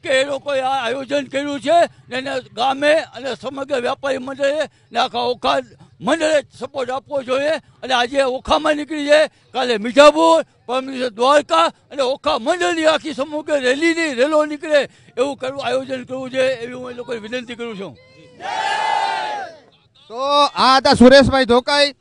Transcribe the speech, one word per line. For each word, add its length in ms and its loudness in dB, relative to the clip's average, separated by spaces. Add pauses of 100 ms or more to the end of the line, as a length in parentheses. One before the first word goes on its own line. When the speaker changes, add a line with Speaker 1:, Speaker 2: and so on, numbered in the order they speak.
Speaker 1:
કે 60 -10
એ 140 2
લોકોએ 380 -4
આ 240 -2
આયોજન 400 -4
કર્યું 340 -6
છે 300 2 (200)
ને 80 -8
એના 220 -6
ગામે 540 0
અને 420 -4
સમગ્ર 460 -6
વેપારી 360 -4
મંડળે 520 -4 (220)
ને 80 -2
આખા 200 -2
ઓખા 400 -2 (420)
મંડળે 420 0 (160)
સપોર્ટ 300 -8
આપવો 340 -6
જોઈએ. 280 -2 (320)
અને 100 -2
આજે 300 0
ઓખામાં 520 0
નીકળી 320 -6
છે, 200 6 (260)
કાલે 240 -2
મીઠાપુર, 680 6 (200)
પરમ 260 -6
દિવસે 180 -6
દ્વારકા 560 2 (260)
અને 100 -6
ઓખા 380 -2
મંડળની 460 -2
આખી 280 0
સમગ્ર 460 -4
રેલીની 540 0
રેલો 320 2
નીકળે 440 -2 (280)
એવું 200 -2
કરવું, 280 -8
આયોજન 380 -4
કરવું 260 -10
જોઈએ 220 0
એવી 220 -8
હું 180 -12
એ 20 -14
લોકોને 260 -10
વિનંતી 360 -10
કરું 220 -10
છું. 200 -14 (2000)
Speaker 2:
તો 100 -14 (380)
આ 220 4
હતા 160 4
સુરેશભાઈ 520 8
ધોકાઈ. 560 2